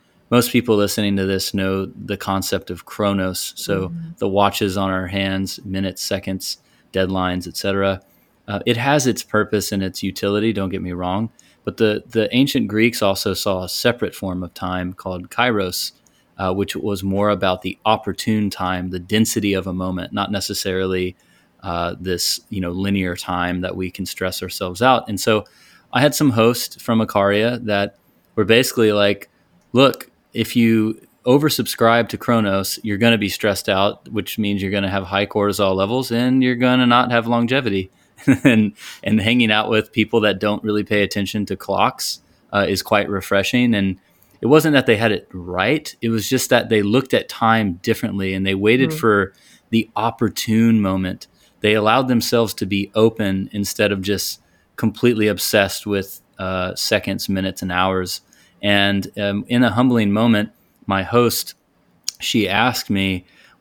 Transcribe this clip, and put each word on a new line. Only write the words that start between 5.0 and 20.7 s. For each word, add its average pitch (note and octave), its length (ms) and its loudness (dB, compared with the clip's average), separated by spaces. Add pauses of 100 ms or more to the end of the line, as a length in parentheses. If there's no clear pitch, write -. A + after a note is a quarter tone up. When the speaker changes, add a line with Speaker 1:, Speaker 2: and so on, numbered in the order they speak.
Speaker 1:
hands, F#2+ 560 -4
minutes, F#2+ 380 -6
seconds, - 560 -6 (340)
deadlines, F2+ 560 0
et D#2+ 100 -12
cetera. G2 440 0 (480)
Uh, G2+ 160 -4
it A#2+ 120 2
has C3+ 300 2
its A2 160 0
purpose G#2 480 -2
and G2 100 -2
its F#2+ 220 -6
utility, G2+ 480 0
don't G2 180 -2
get F2+ 120 -6
me F2+ 100 -6
wrong. F2+ 380 -4 (340)
But - 140 -6
the, G#2+ 320 2
the A2 260 0
ancient C3 320 2
Greeks A2 340 2
also G2 320 0
saw F#2 300 -2
a F#2 60 -10
separate A#2 460 -2
form F#2 280 -6
of F2 100 -12
time F#2 400 -6
called F2+ 360 -10
kairos, G#2 640 -2 (460)
uh, F#2+ 160 0
which G2 220 -2
was G2 280 -4
more G2 260 0
about F#2 320 0
the F#2 240 -8
opportune G#2+ 640 0
time, F#2 400 -4
the F#2 100 -6
density G#2 540 0
of F#2+ 140 -2
a F2+ 60 -6
moment, F#2 400 -6
not G2+ 180 -4
necessarily, F#2 840 -4 (480)